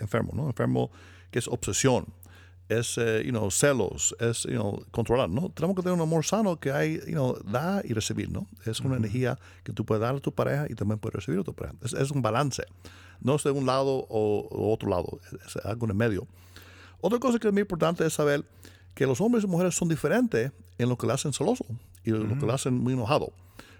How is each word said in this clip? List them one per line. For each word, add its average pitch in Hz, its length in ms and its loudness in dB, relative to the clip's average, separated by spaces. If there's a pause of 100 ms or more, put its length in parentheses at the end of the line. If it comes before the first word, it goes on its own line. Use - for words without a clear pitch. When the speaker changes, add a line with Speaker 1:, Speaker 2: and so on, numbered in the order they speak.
Speaker 1:
enfermo, 110 340 -2
¿no? 135 120 -4
Enfermo 123 440 0 (400)
que 123 100 -2
es - 80 -4
obsesión, 120 580 0 (640)
es, 113 260 0
eh, 113 260 2
you 135 100 -2
know, 107 180 0
celos, - 680 2
es, 117 260 0
you - 80 -4
know, 107 300 -2 (100)
controlar, 117 360 2
¿no? 123 220 0
Tenemos 180 260 -2
que 185 60 0
tener 180 120 0
un 170 60 2
amor 160 240 2
sano 190 340 0
que 135 140 -2
hay, 156 280 0
you 165 120 -8
know, 135 320 0
da 156 400 -2
y 135 80 -4
recibir, 107 380 -2
¿no? 90 160 -6 (180)
Es 113 160 -4
una 135 140 0
Speaker 2:
Ujú. 120 100 0
Speaker 1:
energía 120 340 -2 (260)
que 104 100 -10
tú 110 100 -2
puedes 107 160 2
dar 120 140 0
a 139 60 -6
tu - 140 -4
pareja 131 360 0
y - 40 -6
también 107 240 -2
puedes 110 180 -6
recibir 180 240 -2
a 180 40 -4
tu - 100 -6
pareja. - 280 -10
Es, 120 100 -6
es 139 180 0
un 143 120 0
balance. 120 420 0 (560)
No 131 160 2
es - 80 -2
de 147 60 4
un 139 160 0
lado 135 420 2
o, 107 420 0
o 104 220 0
otro 110 160 0
lado, 90 380 0
es, - 300 -14
es - 100 -6
algo 117 180 -2
en 110 60 0
el 95 80 0
medio. 107 280 0 (760)
Otra 220 160 2
cosa 240 200 2
que 220 100 0
es 202 40 4
muy 202 100 4
importante 170 440 0
es 156 80 0
saber 147 280 2 (520)
que 135 120 2
los 131 140 2
hombres 226 240 4
y - 20 0
mujeres 180 280 2
son 175 140 0
diferentes 151 640 2 (260)
en 123 100 2
lo 123 100 2
que - 80 -2
le 110 80 4
hacen 139 180 -2
celoso 202 320 0 (400)
y 113 60 0
lo 110 140 2
Speaker 2:
Ujú. 113 140 0
Speaker 1:
que 123 80 -2
le 110 60 2
hacen 131 220 0
muy 123 180 0
enojado. 120 400 0 (480)